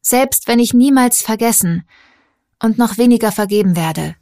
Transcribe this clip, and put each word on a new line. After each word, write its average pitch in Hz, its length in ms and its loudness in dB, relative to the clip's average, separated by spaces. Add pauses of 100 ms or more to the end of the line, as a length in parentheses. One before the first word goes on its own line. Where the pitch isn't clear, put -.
Selbst - 480 -2
wenn 233 100 2
ich 240 160 0
niemals 254 480 2
vergessen 220 640 -2 (760)
und 220 160 0
noch 226 200 0
weniger 233 320 2
vergeben 202 460 0
werde. 160 460 -6